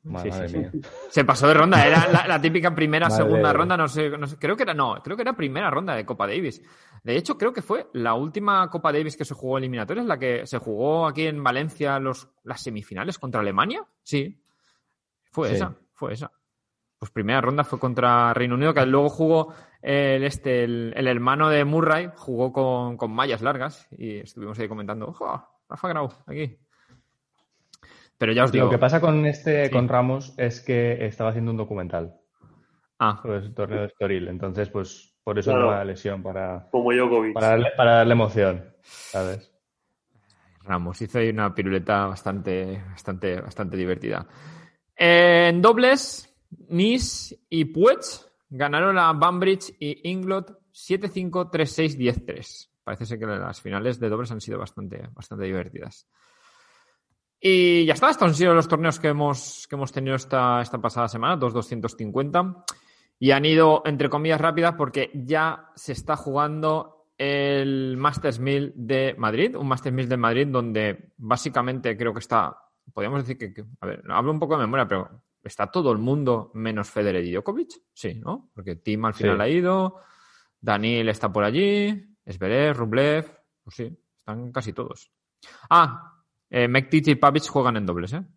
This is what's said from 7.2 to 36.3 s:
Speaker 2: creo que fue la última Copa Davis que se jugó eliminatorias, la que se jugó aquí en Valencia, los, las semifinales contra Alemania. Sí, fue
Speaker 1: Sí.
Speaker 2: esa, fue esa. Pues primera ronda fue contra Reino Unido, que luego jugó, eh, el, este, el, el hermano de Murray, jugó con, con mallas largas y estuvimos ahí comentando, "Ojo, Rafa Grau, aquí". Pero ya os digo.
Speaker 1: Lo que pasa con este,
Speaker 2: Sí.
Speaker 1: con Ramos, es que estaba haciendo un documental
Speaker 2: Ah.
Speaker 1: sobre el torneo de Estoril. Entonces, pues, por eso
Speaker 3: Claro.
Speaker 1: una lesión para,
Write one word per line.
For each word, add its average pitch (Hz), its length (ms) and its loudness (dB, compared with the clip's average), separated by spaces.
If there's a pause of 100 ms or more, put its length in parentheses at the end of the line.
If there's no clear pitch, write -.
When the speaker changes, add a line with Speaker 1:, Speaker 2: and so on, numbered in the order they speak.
Speaker 2:
creo 240 160 0
que 247 80 -8
fue - 320 -4
la 117 220 0
última 185 540 0
Copa 160 220 -2
Davis 151 260 -2
que 151 80 -8
se - 80 -12
jugó 131 240 -4
eliminatorias, 131 480 -4
la 165 120 -2
que 123 300 -2
se 131 100 -8
jugó 143 500 -2
aquí 156 200 -2
en 147 160 -6
Valencia, 139 560 -2
los, 135 300 -6 (140)
las 120 180 -12
semifinales 107 580 -10
contra 123 220 -4
Alemania. 127 440 -2 (180)
Sí, 143 380 -6 (920)
fue 160 180 -2
Speaker 1:
Sí. - 60 0
Speaker 2:
esa, 185 200 -4 (180)
fue 123 200 -10
esa. 127 180 -12 (680)
Pues 107 120 -14
primera 113 300 0
ronda 139 220 0
fue - 160 -4
contra 120 540 4
Reino 123 220 0
Unido, 151 180 2
que 143 120 4
luego 139 240 4
jugó, 160 440 2 (300)
eh, 139 320 2
el, 135 80 0
este, 131 400 0
el, 117 320 -4
el 131 120 0
hermano 127 420 2
de 147 140 4
Murray, 160 520 2
jugó 127 360 -4
con, 123 460 -2
con 113 140 -6
mallas 117 320 -2
largas 139 520 -4
y 107 220 -12
estuvimos 107 400 -14
ahí 110 100 -6
comentando, 107 420 -10
"Ojo, - 380 -10 (220)
Rafa - 200 -10
Grau, 151 200 -4 (160)
aquí". 143 320 -10 (1600)
Pero 110 160 0
ya 123 120 6
os 127 60 0
digo. 131 140 4
Speaker 1:
Lo 120 60 4
que 120 80 2
pasa 139 200 4
con 151 280 4
este, 147 380 0
Speaker 2:
Sí. 127 60 -2
Speaker 1:
con 123 160 2
Ramos, 131 500 0
es 120 240 -4
que 120 440 0
estaba 110 240 -4
haciendo 113 220 -4
un 113 60 -4
documental 87 580 -6 (800)
Speaker 2:
Ah. 107 240 0
Speaker 1:
sobre 104 160 -4
el 104 160 -8
torneo 104 280 -4
de 104 60 -4
Estoril. 95 400 -2
Entonces, 92 420 -6
pues, - 540 -10
por 104 140 -4
eso 104 140 0
Speaker 3:
Claro. 123 160 4
Speaker 1:
una 101 180 0
lesión 95 380 -6
para, 92 480 -8